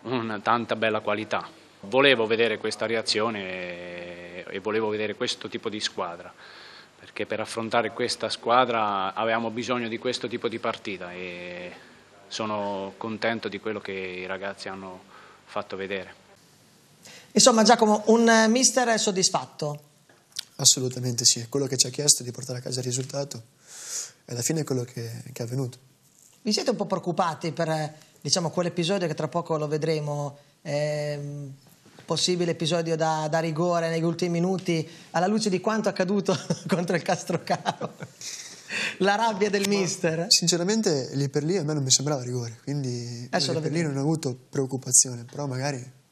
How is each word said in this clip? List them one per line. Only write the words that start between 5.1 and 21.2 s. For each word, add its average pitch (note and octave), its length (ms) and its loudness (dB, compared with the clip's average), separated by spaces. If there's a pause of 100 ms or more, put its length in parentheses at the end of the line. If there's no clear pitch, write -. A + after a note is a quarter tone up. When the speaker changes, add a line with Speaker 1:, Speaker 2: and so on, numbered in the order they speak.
Speaker 1:
questo - 320 -6
tipo A2+ 200 -6
di G#2 120 -6
squadra, F2+ 520 -8 (640)
perché - 300 -10
per G#2+ 140 -4
affrontare A2 500 0
questa A2+ 380 -2
squadra A2 840 2
avevamo A2+ 360 0
bisogno A#2+ 380 -4
di A2 100 -6
questo B2 300 -4
tipo A#2+ 180 -6
di A2+ 140 -4
partita F#2 520 -6
e F2+ 600 -12 (560)
sono G2+ 680 -4
contento A2 500 -4
di G2 100 -6
quello G#2 220 -6
che G2+ 100 -12
i F#2 360 -6
ragazzi F#2+ 420 -8
hanno F#2+ 320 -12 (440)
fatto - 300 -8
vedere. F#2+ 400 -8 (1160)
Speaker 2:
Insomma, A3 320 8
Giacomo, G#3+ 420 6
un, A3+ 220 8
eh, A3 180 8
mister B3 400 4
è A3+ 120 4
soddisfatto? D#3 840 0 (760)
Speaker 3:
Assolutamente B2+ 680 2